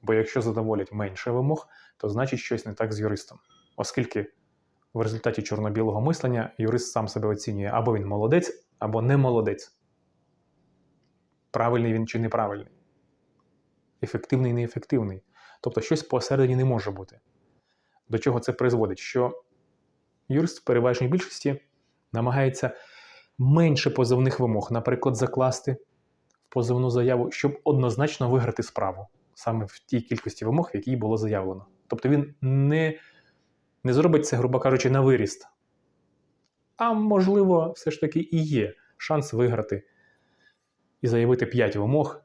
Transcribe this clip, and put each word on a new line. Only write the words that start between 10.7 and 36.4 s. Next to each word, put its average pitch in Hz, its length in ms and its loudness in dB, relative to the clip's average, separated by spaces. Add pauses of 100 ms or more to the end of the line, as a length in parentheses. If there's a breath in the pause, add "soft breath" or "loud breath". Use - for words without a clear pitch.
Правильний 117 420 2
він 113 140 0
чи 113 120 -6
неправильний. 110 540 -4 (1300)
Ефективний, 127 500 -2
неефективний. 117 680 -4 (380 soft breath)
Тобто 113 200 -4
щось 151 220 -2
посередині 131 540 0
не 131 80 2
може 110 260 0
бути. 95 300 -14 (880)
До 117 100 -2
чого 123 220 0
це 127 120 -2
призводить? 113 460 0
Що... 123 440 -2 (840)
Юрист 156 320 0
в - 40 -20
переважній 127 440 2
більшості 143 520 -2 (520)
намагається 127 640 0 (640 loud breath)
менше 151 520 4
позовних 127 500 2
вимог, 113 320 0
наприклад, 123 440 0
закласти 127 600 -2 (520)
в - 200 -20
позовну 123 420 0
заяву, 123 400 2
щоб 143 340 -2
однозначно 131 680 0
виграти 117 320 0
справу. 98 440 -6 (280)
Саме 113 300 -4
в - 140 -16
тій - 220 -2
кількості 110 440 -8
вимог, 147 280 0
в - 40 -6
якій 127 200 -4
було 110 200 -2
заявлено. 98 500 -4 (200)
Тобто 120 220 -4
він 143 320 0
не, 147 580 2 (840 loud breath)
не 127 80 2
зробить 156 340 4
це, 127 100 0
грубо 127 240 2
кажучи, 131 300 4
на 135 100 4
виріст. 123 480 2 (1300)